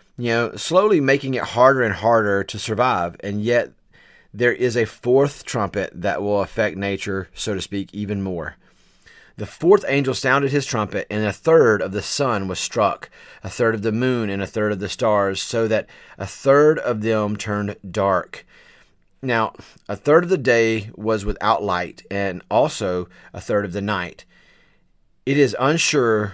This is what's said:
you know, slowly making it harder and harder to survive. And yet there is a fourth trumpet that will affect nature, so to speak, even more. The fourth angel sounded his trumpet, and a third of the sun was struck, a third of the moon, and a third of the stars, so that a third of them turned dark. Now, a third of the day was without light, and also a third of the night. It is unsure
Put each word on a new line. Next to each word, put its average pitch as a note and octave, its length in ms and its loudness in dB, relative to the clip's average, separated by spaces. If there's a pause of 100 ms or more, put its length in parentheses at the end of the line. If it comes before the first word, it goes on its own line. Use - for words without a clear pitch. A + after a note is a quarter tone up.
(180)
you A#2+ 100 -4
know, A#2 280 0
slowly F#3 440 4
making C3+ 360 0
it A2+ 80 -2
harder B2+ 400 4
and G#2 120 0
harder G#2 480 2
to G2+ 160 -8
survive. G#2 640 0
And G2+ 200 -6
yet A2 300 0 (640)
there A#2+ 200 2
is A#2 220 0
a A#2 100 2
fourth C3+ 600 0
trumpet G2+ 480 -4
that F2 280 -4
will G2+ 200 0
affect F#2+ 360 -2
nature, G2 560 -4
so - 200 -6
to F#2+ 80 -4
speak, G2 320 -8
even G2+ 280 -4
more. F2+ 340 -6 (800)
The G#2+ 80 -8
fourth F3+ 420 2
angel C3+ 260 0
sounded C3+ 380 0
his C#3 140 -2
trumpet, G#2 440 -4
and G#2+ 160 -2
a G#2 60 0
third B2+ 500 4
of F#2+ 120 -6
the G#2 80 -4
sun A2 460 -2
was F#2 120 -6
struck, - 500 -2 (340)
a G2+ 60 -8
third A2+ 240 0
of G#2+ 80 -4
the A2 100 0
moon, A#2+ 380 0
and G2 120 -4
a F#2+ 40 -4
third G#2+ 260 -2
of G2+ 80 -4
the G2 100 -6
stars, G2+ 520 0
so A2+ 260 -2
that G#2+ 200 -2 (300)
a G2 100 -8
third D3 500 4
of A#2 240 -4
them G#2+ 360 0
turned G#2 400 -4 (120)
dark. F#2+ 560 -2 (760)
Now, A#2 320 0 (340)
a G#2 80 -6
third D#3+ 300 4
of E3+ 40 -8
the F#3 80 2
day A2+ 580 2
was G#2+ 300 -2
without G#2 380 0
light, F2+ 480 -4
and G2 400 -4
also G2 560 0 (260)
a G2 80 -12
third G#2 240 0
of F2+ 80 -8
the G2+ 80 -4
night. G2 440 -6 (1000)
It C#3 120 0
is C3 220 4
unsure A#2+ 760 2